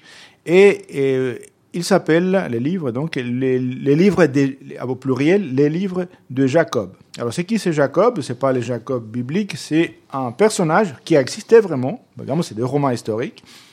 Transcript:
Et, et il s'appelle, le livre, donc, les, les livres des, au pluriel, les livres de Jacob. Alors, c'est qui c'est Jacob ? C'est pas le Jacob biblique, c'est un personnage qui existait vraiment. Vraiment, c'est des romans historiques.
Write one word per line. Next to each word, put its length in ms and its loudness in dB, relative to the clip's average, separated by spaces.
Et, 440 6
et 520 -2
il 100 -4
s'appelle, 680 2
le 80 -2
livre, 320 -4
donc, 240 -6
les, 420 -2
les 380 0
livres 320 4
des, 320 0
au 60 -4
pluriel, 640 0
les 140 4
livres 360 -4
de 160 0
Jacob. 480 0
Alors, 160 -6
c'est 120 -6
qui 120 -2
c'est 160 -2
Jacob ? 480 2
C'est 160 -8
pas 160 0
le 80 0
Jacob 420 -6
biblique, 540 -6
c'est 380 -2
un 180 -4
personnage 640 0
qui 120 2
existait 440 4
vraiment. 460 -2
Vraiment, 280 -4
c'est 120 -8
des 60 -6
romans 300 0
historiques. 520 -6